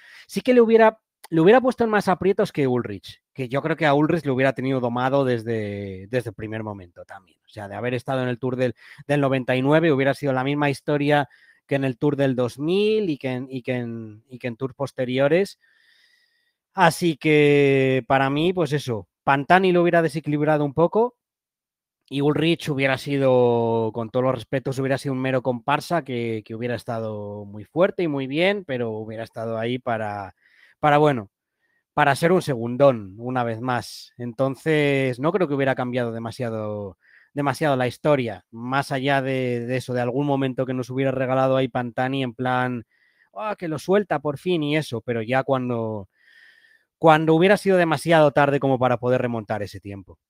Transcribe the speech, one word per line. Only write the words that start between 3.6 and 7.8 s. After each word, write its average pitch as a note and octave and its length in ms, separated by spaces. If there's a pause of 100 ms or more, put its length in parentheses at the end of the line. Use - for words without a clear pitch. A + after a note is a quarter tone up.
creo D#3 160
que D#3+ 80
a C#3+ 80
Ulrich D3+ 320
le C#3+ 60
hubiera C3 200
tenido C3 300
domado B2+ 420
desde, G#2 840
desde A#2 240
el F#2+ 40
primer A2 260
momento F#2+ 440
también. F#2+ 400
O - 40
sea, G2+ 200
de G2+ 60
haber A#2 180